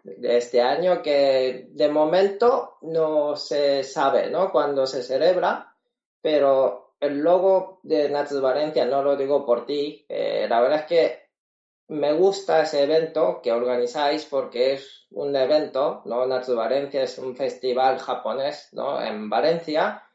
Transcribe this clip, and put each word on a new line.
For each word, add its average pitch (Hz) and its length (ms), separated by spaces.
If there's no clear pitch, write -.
De 120 340
este 120 240
año 165 400
que 139 680
de - 200
momento 190 920
no 156 540
se 143 480
sabe, 135 460
¿no? 180 220
Cuándo 143 340
se 135 160
celebra, 170 720
pero 139 800
el 143 200
logo 185 640
de 147 260
Natsu 143 320
Valencia, 143 440
no 139 180
lo 143 120
digo 139 300
por 117 200
ti, 147 440
eh, 107 400
la 117 120
verdad 135 200
es - 40
que 165 340
me 151 240
gusta 170 500
ese 151 200
evento 160 580
que 117 100
organizáis 123 760
porque 131 480
es - 380
un 143 240
evento, 147 680
¿no? 123 200
Natsu 127 300
Valencia 135 480
es 127 140
un 127 180
festival 127 640
japonés, 135 760
¿no? 127 280
En 107 280
Valencia 160 760